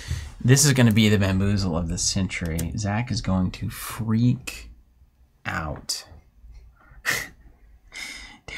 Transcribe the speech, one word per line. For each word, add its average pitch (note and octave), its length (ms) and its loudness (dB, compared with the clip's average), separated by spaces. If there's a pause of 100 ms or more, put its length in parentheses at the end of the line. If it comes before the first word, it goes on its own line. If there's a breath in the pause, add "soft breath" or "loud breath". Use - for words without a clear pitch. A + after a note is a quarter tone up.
(440 loud breath)
This C#3+ 220 6
is C#3 80 6
gonna A#2+ 180 6
be G#2+ 180 6
the G#2 80 6
Bamboozle F#2+ 600 2
of E2+ 100 -2
the F2 100 -4
century. F2 800 -2
Zach G#2+ 340 -4
is G2 100 -4
going F#2 300 0
to - 180 -8
freak A#2 1000 -2 (760)
out. - 600 -8 (1000 loud breath)
<laughs> - 0 - (1400 loud breath)
Dude, - 120 -14